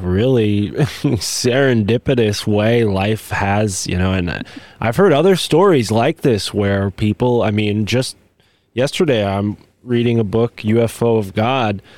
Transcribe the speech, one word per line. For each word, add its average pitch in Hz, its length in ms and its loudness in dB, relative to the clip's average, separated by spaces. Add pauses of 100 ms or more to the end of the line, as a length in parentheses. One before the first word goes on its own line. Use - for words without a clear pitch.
really 104 680 2
<laughs> - 60 -8 (240)
serendipitous 120 1400 0
way 110 380 2
life 101 480 -2
has, 101 560 -2
you 90 100 -4
know, 92 160 0
and 90 320 -4 (340)
I've 113 180 -2
heard 190 140 4
other 170 240 4
stories 156 560 2
like 117 300 0
this 113 320 0
where 98 380 0
people, 117 500 0
I 98 80 0
mean, 107 380 -2
just 120 280 -2 (580)
yesterday, 123 520 0
I'm 101 320 -2 (260)
reading 120 360 0
a 113 40 2
book, 113 400 -2
U 110 160 2
F 113 220 -2
O 117 160 2
of 98 160 -4
God, 110 480 -2 (160)